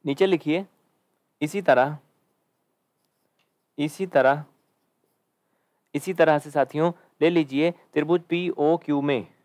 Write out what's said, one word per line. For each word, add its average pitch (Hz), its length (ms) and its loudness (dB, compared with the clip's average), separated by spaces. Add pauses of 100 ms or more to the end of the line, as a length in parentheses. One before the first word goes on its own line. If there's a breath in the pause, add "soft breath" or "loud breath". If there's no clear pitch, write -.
नीचे 143 200 0
लिखिए, 175 400 -2 (760)
इसी 165 200 -6
तरह, 143 360 2 (1800)
इसी 151 300 -6
तरह, 143 360 2 (1500)
इसी 180 180 -6
तरह 156 260 4
से 147 120 -10
साथियों 147 400 0 (300 soft breath)
ले 165 80 4
लीजिए 156 400 0 (240 soft breath)
त्रिभुज 160 280 0
पीओक्यू 160 800 -2
में 135 260 -2 (180)